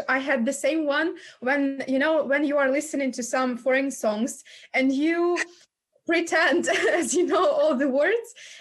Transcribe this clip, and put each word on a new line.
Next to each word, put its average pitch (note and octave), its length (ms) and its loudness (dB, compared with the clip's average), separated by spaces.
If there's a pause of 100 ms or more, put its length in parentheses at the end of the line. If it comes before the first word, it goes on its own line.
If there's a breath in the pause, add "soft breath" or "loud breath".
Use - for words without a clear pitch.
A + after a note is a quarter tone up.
I C4 120 0
had C4+ 260 0
the C4+ 80 0
same D4+ 320 0
one D#4 300 0 (260 loud breath)
when, C#4 460 -2
you C4 120 0
know, D4+ 240 2
when C#4 220 0
you C#4+ 120 0
are C4+ 140 2
listening C#4 420 -2
to B3 100 -6
some B3+ 340 -2
foreign C4+ 340 0
songs A3 520 -4 (300 loud breath)
and C4 200 2
you E4+ 440 0 (720 loud breath)
pretend F4 600 2
<laughs> E4+ 240 2
as D#4 220 0
you E4+ 140 2
know E4 180 2 (140)
all D4+ 160 2
the C#4 120 0
words. F4 460 0 (280 loud breath)